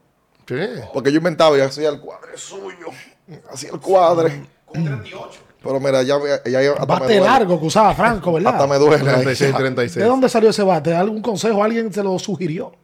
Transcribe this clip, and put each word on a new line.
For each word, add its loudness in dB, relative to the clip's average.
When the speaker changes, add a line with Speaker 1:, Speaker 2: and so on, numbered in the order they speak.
Speaker 1:
Sí. -8
Speaker 2:
Porque 0
yo 2
inventaba, 4
yo 4
hacía -2
el -6
cuadre -18
suyo, -16
hacía -14
el -12
cuadre. 2
Speaker 3:
Con -6
treinta -6
y -18
ocho. -18
Speaker 2:
Pero -4
mira, 0
ya, 0
ya, 0
ya 2
hasta -2
me -4
Speaker 3:
Bate 0
Speaker 2:
duele. 4
Speaker 3:
largo 2
que -4
usaba 4
Franco, 0
¿verdad? 2
Speaker 2:
Hasta 2
me 2
duele. 6
Speaker 1:
Treinta 2
y -2
seis, 0
treinta -2
y -2
seis. -2
Speaker 3:
¿De 4
dónde 2
salió 4
ese -2
bate? 0
¿Algún -2
consejo? -2
¿Alguien -2
se -4
lo -2
sugirió? -8